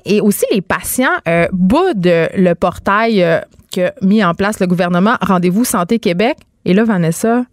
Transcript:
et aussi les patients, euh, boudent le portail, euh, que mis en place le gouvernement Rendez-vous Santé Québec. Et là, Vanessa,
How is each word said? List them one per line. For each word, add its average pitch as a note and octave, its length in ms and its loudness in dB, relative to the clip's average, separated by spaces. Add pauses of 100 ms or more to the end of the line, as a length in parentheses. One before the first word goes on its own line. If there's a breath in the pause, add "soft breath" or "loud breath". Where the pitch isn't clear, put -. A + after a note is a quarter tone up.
et G3+ 160 0
aussi G3+ 320 0
les G#3+ 80 0
patients, G3 480 -2 (180)
euh, E3+ 260 0
boudent F#3 840 2
le F3+ 180 2
portail, G3+ 680 0
euh, E3 160 0 (300)
que F3+ 300 -2
mis G3+ 240 2
en E3+ 80 2
place G3+ 280 -4
le F#3 60 2
gouvernement F3+ 540 0
Rendez-vous F3+ 420 0
Santé A3 360 -2
Québec. G#3+ 400 -2 (260)
Et F3+ 80 0
là, G#3 120 2
Vanessa, A3 680 0